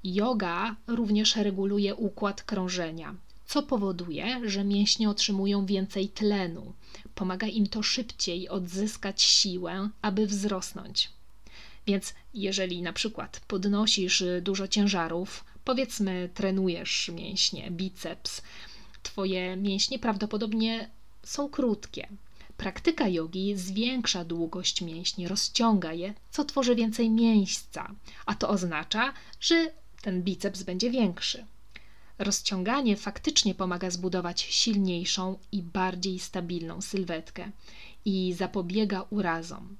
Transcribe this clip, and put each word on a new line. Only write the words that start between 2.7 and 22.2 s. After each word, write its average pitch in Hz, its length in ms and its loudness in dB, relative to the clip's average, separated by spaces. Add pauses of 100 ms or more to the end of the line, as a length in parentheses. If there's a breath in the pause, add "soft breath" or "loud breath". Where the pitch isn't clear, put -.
co 294 160 2
powoduje, 202 840 0
że 202 200 0
mięśnie 208 460 4
otrzymują 202 560 2
więcej 196 420 0
tlenu. 190 640 -2 (420 loud breath)
Pomaga 185 320 -2
im 214 200 4
to 214 160 -2
szybciej 185 680 -2
odzyskać 196 760 -2
siłę, 180 680 4 (140)
aby 208 240 4
wzrosnąć. 202 840 -2 (760 loud breath)
Więc 196 280 2 (200 soft breath)
jeżeli 190 480 0
na 175 100 -2
przykład - 560 -4
podnosisz 202 760 4 (180)
dużo 196 260 0
ciężarów, 190 760 2 (200 soft breath)
powiedzmy, 196 720 0
trenujesz 190 800 0
mięśnie, 165 560 -2
biceps, 180 720 -6 (600 loud breath)
twoje 185 540 -2
mięśnie 202 420 2
prawdopodobnie 220 920 0 (320)
są 285 260 -2
krótkie. - 600 0 (520 loud breath)